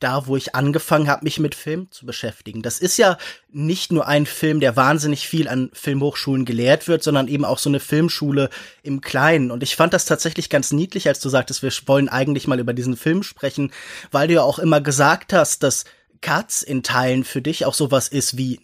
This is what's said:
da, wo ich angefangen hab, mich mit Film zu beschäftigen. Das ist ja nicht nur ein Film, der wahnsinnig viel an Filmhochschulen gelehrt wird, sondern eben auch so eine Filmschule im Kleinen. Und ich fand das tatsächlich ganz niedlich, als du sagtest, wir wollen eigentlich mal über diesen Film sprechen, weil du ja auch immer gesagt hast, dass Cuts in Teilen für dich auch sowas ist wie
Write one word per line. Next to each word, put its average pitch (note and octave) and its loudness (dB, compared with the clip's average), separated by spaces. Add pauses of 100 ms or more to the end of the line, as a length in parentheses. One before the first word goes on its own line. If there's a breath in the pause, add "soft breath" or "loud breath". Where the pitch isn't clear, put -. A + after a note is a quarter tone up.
da, C3 -4
wo C3+ -2
ich - -6
angefangen D3 2
hab, C#3+ 0
mich D3+ -2
mit D3+ -2
Film E3+ -8
zu - -20
beschäftigen. A2+ -10
Das A2+ -6
ist F3+ 0
ja F#3+ 4 (320 loud breath)
nicht D#3 -4
nur D#3 2
ein D3 2
Film, D#3 0
der B2+ 2
wahnsinnig C#3+ 2
viel D#3 0
an B2+ -2
Filmhochschulen C#3 -2
gelehrt A#2+ 2
wird, E3 0
sondern C#3 2
eben C#3+ -2
auch C3 0
so - -2
eine C#3 2
Filmschule D3 0 (320 loud breath)
im C#3 -4
Kleinen. C#3 2
Und A#2+ -6
ich - -4
fand E3+ 4
das F3 2
tatsächlich - -2
ganz C#3+ 0
niedlich, E3 -2
als C#3 2
du C#3 -4
sagtest, - 0
wir C3 -2 (140)
wollen C#3 4
eigentlich C3+ -2
mal C3 0
über A#2+ -2
diesen B2 -4
Film E3+ 0
sprechen, C#3 -6 (380 loud breath)
weil C#3+ 2
du E3+ 4
ja D#3+ 6
auch - 2
immer D#3+ 4
gesagt C#3+ 2
hast, E3 2
dass C3+ 0 (340 soft breath)
Cuts - -4
in C3+ -4
Teilen B2+ 0
für - -6
dich D3 -4
auch C3+ 0
sowas C3+ 0
ist C3+ -2
wie B2+ -4